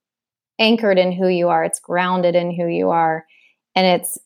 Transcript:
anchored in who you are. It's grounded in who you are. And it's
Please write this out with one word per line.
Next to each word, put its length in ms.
anchored 400
in 140
who 160
you 220
are. 120
It's 160
grounded 560
in 200
who 120
you 220
are. 380
And 100
it's 400